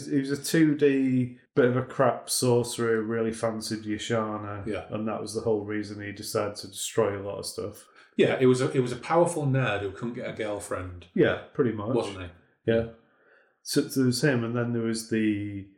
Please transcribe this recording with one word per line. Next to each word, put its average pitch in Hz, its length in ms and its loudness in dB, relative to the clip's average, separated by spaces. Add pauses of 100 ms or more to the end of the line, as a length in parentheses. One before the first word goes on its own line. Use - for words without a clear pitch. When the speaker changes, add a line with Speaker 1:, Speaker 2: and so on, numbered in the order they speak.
Speaker 1:
a, - 20 -10
he 147 100 2
was 135 100 -2
a 143 120 -4
two 156 340 4
D 135 600 2 (160)
bit 135 100 6
of 120 120 4
a 131 60 2
crap - 460 0
sorcerer 120 680 2
who 110 60 0
really 113 300 0
fancied 110 520 -4
Yasharna, 107 840 -4
Speaker 2:
Yeah. 98 240 -6
Speaker 1:
and 107 180 -4
that 107 120 -4
was 107 140 -8
the 110 60 -4
whole 107 240 0
reason 101 380 -6
he 101 100 -8
decided 101 440 -4
to - 120 -12
destroy 101 500 -2
a 98 40 -8
lot 101 160 -8
of - 80 -10
stuff. - 400 -10 (300)
Speaker 2:
Yeah, 156 220 4
it 131 80 6
was 127 140 6
a, 131 120 0
it 139 80 2
was 123 120 -2
a - 40 -6
powerful 170 500 2
nerd 123 340 0
who 98 120 -4
couldn't 120 220 -8
get 113 140 -8
a - 60 -6
girlfriend. 101 800 -6
Speaker 1:
Yeah, 110 240 4 (160)
pretty 123 180 2
much. 107 220 -4
Speaker 2:
Wasn't 101 260 -2
he? 90 60 -10 (400)
Speaker 1:
Yeah. 113 200 2 (760)
So, - 260 0
so 135 120 0
there 131 60 4
was 123 160 2
him, 131 220 2
and 117 100 -2
then 120 180 0
there 117 100 0
was 113 280 -2
the, 104 560 0 (120)